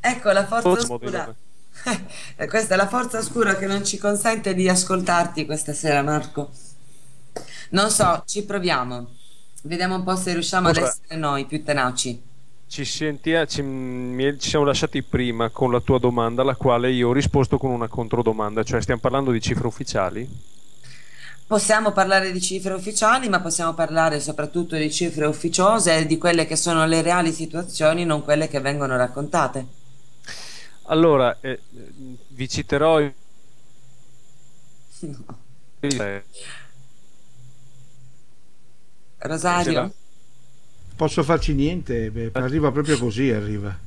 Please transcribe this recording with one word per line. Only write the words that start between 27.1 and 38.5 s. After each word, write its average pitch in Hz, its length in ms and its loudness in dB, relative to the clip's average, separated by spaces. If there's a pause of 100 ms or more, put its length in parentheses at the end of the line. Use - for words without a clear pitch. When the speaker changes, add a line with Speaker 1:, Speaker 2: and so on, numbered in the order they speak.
Speaker 1:
situazioni, 165 720 0
non 151 180 2
quelle 147 260 2
che 143 120 -2
vengono 139 360 0
raccontate. 135 680 0 (1200)
Speaker 2:
Allora, 151 540 6
eh, 131 200 -6 (680)
vi 131 200 -6
citerò 151 520 4
il 143 120 2 (1900)
Speaker 1:
No. 143 160 -8 (640)
Speaker 2:
eh. 104 420 -2 (3000)